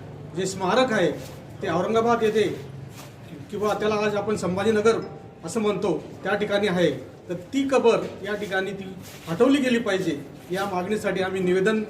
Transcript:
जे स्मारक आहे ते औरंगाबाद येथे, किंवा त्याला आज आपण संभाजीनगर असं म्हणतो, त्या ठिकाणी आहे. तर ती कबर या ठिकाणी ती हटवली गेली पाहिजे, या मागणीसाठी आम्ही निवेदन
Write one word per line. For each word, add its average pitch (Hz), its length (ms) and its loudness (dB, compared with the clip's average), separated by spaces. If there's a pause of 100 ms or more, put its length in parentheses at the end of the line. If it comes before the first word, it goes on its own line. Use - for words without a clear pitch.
(360)
जे 185 100 -2
स्मारक 202 480 2
आहे 175 160 4 (520)
ते 190 80 -4
औरंगाबाद 226 540 2
येथे, 214 200 4 (1080)
किंवा 202 280 0
त्याला 214 160 0 (100)
आज 208 100 0
आपण 208 200 0
संभाजीनगर 208 640 2 (460)
असं 214 160 -2
म्हणतो, 202 300 2 (320)
त्या 196 120 0
ठिकाणी 202 320 2
आहे. 175 220 4 (400)
तर 180 40 -4 (200)
ती 269 180 2
कबर 240 340 4 (200)
या 208 100 -4
ठिकाणी 196 360 -2
ती 190 140 -8 (420)
हटवली 247 340 6
गेली 247 180 4
पाहिजे, 175 380 0 (340)
या 196 140 -2
मागणीसाठी 190 580 -2
आम्ही 190 180 -2
निवेदन 190 480 4